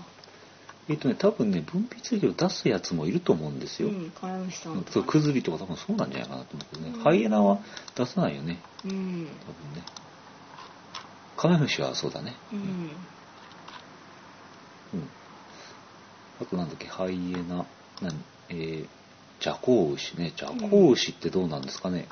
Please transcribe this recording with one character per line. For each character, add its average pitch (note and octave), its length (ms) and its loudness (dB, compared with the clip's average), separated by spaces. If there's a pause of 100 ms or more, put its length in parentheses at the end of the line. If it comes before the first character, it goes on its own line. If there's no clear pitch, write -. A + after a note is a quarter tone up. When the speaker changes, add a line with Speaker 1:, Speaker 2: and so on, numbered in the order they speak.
(880)
Speaker 1:
え D3+ 60 0
っ D3 40 -4
と C#3 100 0
ね、 G#2+ 80 2
多 G#3 160 6
分 G#2+ 180 2
ね、 F2 120 2
分 F#3+ 280 -2
泌 - 260 -4
液 E3 120 4
を - 40 2
出 F3+ 160 2
す - 200 0
や G2+ 100 4
つ - 160 -4
も D#2 120 0
い F2+ 40 2
る D#3 80 0
と F3 140 2
思 D#2 160 2
う - 20 -4
ん C#3+ 80 -6
で - 80 -6
す - 160 -6
よ。 G#3+ 60 2
Speaker 2:
う - 20 0
ん、 F3 220 -6
カ - 160 -10
メ F#3 100 -6
ム F#3 140 -6
シ - 60 -12
さ E3+ 120 -12
ん D#3 60 -6
と F3+ 60 -4
か - 40 -8
ね。 - 60 -14
Speaker 1:
そ G#2+ 80 2
う、 F2 40 -4
ク - 160 4
ズ D3 120 2
リ B2+ 100 2
と - 80 -2
か D#2 80 -4
多 F#2+ 80 -8
分 F2 100 -8
そ - 160 -6
う A3+ 40 0
な - 100 0
ん - 60 -8
じ - 40 -6
ゃ B2+ 40 -4
な - 60 -8
い - 20 -14
か C3+ 80 -8
な C3 80 -10
と - 120 -14
思 - 80 -10
う - 20 -16 (100)
け - 40 -12
ど - 60 -8
ね。 - 100 -8
Speaker 2:
う - 40 -10
ん。 - 20 -8
Speaker 1:
ハ D3+ 100 6
イ G#3+ 120 6
エ A2 40 2
ナ G#2+ 140 6
は G2+ 160 8 (380)
出 B2 100 0
さ - 140 -2
な A2 100 4
い D2 60 -8
よ C#2 60 -8
ね。 E2+ 180 -6 (240)
Speaker 2:
う F#3+ 40 -6
ん。 - 20 -6
Speaker 1:
多 F#3+ 40 -4
分 F#3 300 -4 (500)
ね。 E3+ 80 -12 (1500)
カ D#3+ 120 4
メ F3 100 8
ム C3 100 4
シ - 140 0
は C2 140 -2
そ D2 120 -2
う - 40 -4
だ - 100 -8
ね。 B2 140 -10 (160)
Speaker 2:
う G#3 40 -6
ん。 G3+ 40 -4
Speaker 1:
う - 20 -6
ん。 G3 40 -6
う - 20 -4 (2250)
ん。 C#3+ 120 -8 (1300)
あ F2+ 40 -6
と F#2 120 -4
な F2 80 0
ん D#2 40 -4
だ D#2+ 60 -8
っ - 40 -12
け、 - 80 -12
ハ F#2 240 -4
イ F2+ 220 -2
エ - 20 -4 (140)
ナ、 F2+ 180 -2 (340)
な F2+ 100 -2
ん、 D2+ 140 -8 (240)
え F2+ 60 -10
ー、 D#2+ 320 -6 (540)
ジ D2+ 100 0
ャ - 80 -6
コ G#2+ 300 6
ウ C#2+ 60 0
ウ - 40 -6
シ - 180 -8
ね。 E2+ 200 -2
ジ - 80 -8
ャ G#3 260 -4
コ G3 180 10
ウ B2 40 10
ウ G#2+ 40 8
シ - 140 0
っ - 40 -14
て E2 160 -2
ど F#2 160 2
う - 20 -2
な D2+ 100 -4
ん C2+ 40 -6
で C2+ 80 -8
す - 120 -10
か F#2+ 80 -2
ね。 E2+ 220 -4